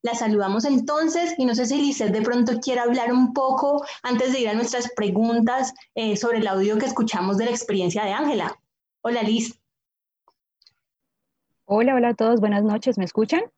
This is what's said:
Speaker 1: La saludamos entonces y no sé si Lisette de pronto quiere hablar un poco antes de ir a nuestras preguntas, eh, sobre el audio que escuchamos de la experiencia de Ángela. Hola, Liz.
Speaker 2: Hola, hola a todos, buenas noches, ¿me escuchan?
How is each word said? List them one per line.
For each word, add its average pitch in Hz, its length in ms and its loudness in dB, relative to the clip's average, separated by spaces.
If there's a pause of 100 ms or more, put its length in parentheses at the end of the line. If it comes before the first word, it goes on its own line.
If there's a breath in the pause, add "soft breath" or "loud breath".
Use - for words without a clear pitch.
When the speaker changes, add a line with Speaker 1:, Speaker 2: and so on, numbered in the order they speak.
Speaker 1:
La 233 100 -4
saludamos 214 500 0
entonces 311 760 0
y 254 60 0
no 233 100 0
sé 247 100 0
si 262 100 -2
Lisette 254 380 0
de 220 80 0
pronto 240 380 0
quiere 247 200 -2
hablar 247 320 0
un 247 220 4
poco 277 500 0 (200 loud breath)
antes 254 280 0
de 262 100 0
ir 226 60 0
a 208 60 -2
nuestras 233 420 -4
preguntas, 233 800 0 (220 loud breath)
eh, 220 200 -2
sobre 233 220 0
el 214 100 0
audio 196 300 0
que 240 80 0
escuchamos 214 520 -2
de 226 80 0
la 240 60 0
experiencia 196 540 -2
de 196 60 -2
Ángela. 240 480 -2 (420)
Hola, 233 220 -2
Liz. 220 360 -2 (2000)
Speaker 2:
Hola, 233 300 2
hola 240 140 4
a 233 40 0
todos, 226 260 2
buenas 208 240 2
noches, 214 360 0
¿me 185 60 0
escuchan? 220 360 0 (160)